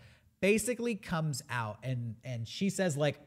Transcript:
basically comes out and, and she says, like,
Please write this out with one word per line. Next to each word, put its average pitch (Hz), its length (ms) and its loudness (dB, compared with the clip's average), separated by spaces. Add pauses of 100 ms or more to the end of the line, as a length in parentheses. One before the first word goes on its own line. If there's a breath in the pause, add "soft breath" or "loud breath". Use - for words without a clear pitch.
(400 soft breath)
basically 226 540 2
comes 160 560 -2
out 110 320 -2
and, 120 320 -4 (100)
and 117 240 -6
she 196 220 0
says, 180 260 0
like, 147 300 2